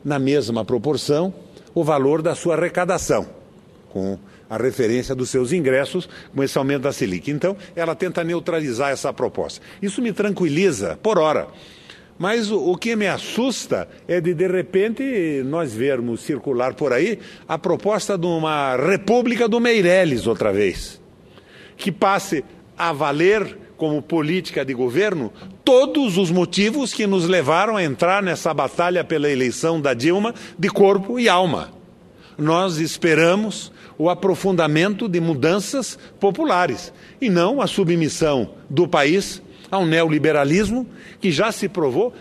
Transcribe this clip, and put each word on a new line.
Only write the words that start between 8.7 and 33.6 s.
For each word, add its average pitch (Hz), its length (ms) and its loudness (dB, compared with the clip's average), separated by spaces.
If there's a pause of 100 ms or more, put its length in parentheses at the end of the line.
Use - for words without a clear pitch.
essa 127 200 -4
proposta. 98 480 -6 (220)
Isso 202 180 -4
me 233 120 -2
tranquiliza, 165 880 -2
por 214 160 0
hora. 147 300 0 (680)
Mas 208 320 -2
o, 208 100 -2
o 170 180 0
que 233 180 -4
me 208 140 0
assusta 170 800 -4 (180)
é 175 140 -2
de, 175 140 -2
de 175 120 0
repente, 185 960 -2
nós 143 300 -4
vermos 120 460 -2
circular 127 540 -2
por 139 180 -2
aí 185 260 0 (300)
a 160 100 -2
proposta 190 580 -2
de 170 100 -2
uma 156 500 0
República 226 720 2
do 226 100 2
Meirelles 180 720 4
outra 107 240 2
vez, 98 480 -2 (760)
que - 140 -4
passe 180 540 0 (360)
a 170 120 0
valer 156 640 0 (180)
como 151 240 -2
política 160 640 -2
de 135 80 -4
governo 131 600 -2 (320)
todos 269 520 4
os 185 140 2
motivos 196 640 0
que 214 140 0
nos 185 180 2
levaram 180 500 2
a 190 60 0
entrar 175 400 2
nessa 165 320 -2
batalha 170 480 0
pela 147 260 0
eleição 135 520 0
da 139 140 0
Dilma 180 380 0 (240)
de 180 120 0
corpo 202 500 4
e 233 100 2
alma. 170 440 2 (640)
Nós 165 400 0
esperamos 170 920 0 (260)